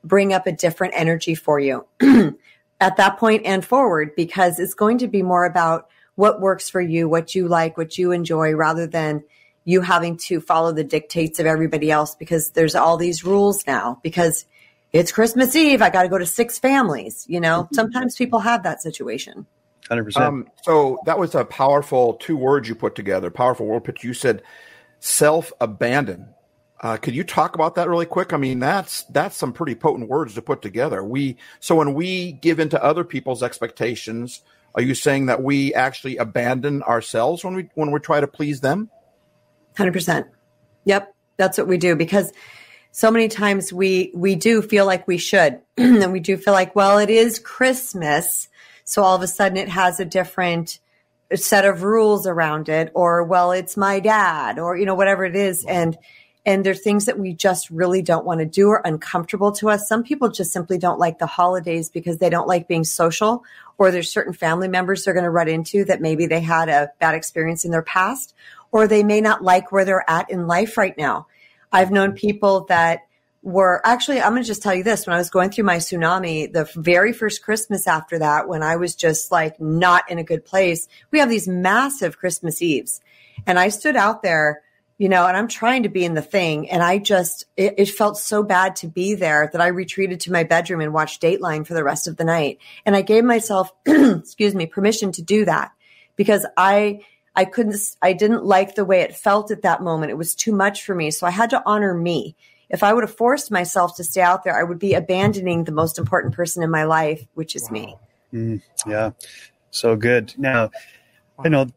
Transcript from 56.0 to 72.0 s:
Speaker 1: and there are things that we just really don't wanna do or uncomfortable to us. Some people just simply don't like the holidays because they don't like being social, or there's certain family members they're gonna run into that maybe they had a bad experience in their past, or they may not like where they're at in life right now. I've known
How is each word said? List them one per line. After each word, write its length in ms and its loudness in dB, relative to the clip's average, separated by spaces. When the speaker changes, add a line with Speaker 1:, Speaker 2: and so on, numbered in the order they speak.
Speaker 1:
and 200 2
there 60 2
are 40 0
things 300 0
that 140 -4
we 140 -6
just 360 0
really 320 0
don't 240 0
wanna 200 -2
do 240 4
or 160 4
uncomfortable 640 -2
to 180 -2
us. 200 0
Some 140 0
people 260 -2
just 240 -6
simply 240 -4
don't 200 0
like 220 0
the 80 -2
holidays 600 -2
because 280 -6
they 120 2
don't 180 -2
like 220 -2
being 160 0
social, 580 0
or 140 6
there's 180 -4
certain 240 -4
family 360 -2
members 340 -2
they're 100 0
gonna 160 0
run 200 0
into 360 -2
that 160 -2
maybe 240 0
they 140 0
had 300 0
a 200 2
bad 140 2
experience 520 -4
in 60 -4
their 120 -2
past, 500 -4
or 160 4
they 160 4
may 160 2
not 240 0
like 300 2
where 120 4
they're 240 0
at 220 -2
in 160 -4
life 300 0
right 200 0
now. 300 -4
I've 220 4
known 220 2